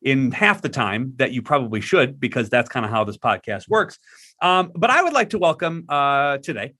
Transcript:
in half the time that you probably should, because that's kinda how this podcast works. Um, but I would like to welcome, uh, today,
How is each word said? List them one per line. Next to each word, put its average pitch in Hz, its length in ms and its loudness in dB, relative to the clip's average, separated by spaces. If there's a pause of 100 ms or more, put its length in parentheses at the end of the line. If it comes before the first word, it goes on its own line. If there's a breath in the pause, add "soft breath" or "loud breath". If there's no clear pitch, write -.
in 135 280 2
half 208 300 2
the 147 80 -4
time 117 460 -4
that 127 160 0
you 127 100 -6
probably 117 400 -2
should, 139 380 0
because 123 300 -2
that's 120 200 2
kinda 113 200 -4
how 110 160 0
this 104 120 -10
podcast 104 520 -4
works. 214 280 0 (440 soft breath)
Um, 180 340 2
but 180 160 2
I 302 100 4
would 349 120 0
like 233 180 0
to 214 80 -4
welcome, 165 500 -2
uh, 143 500 0
today, 127 400 -8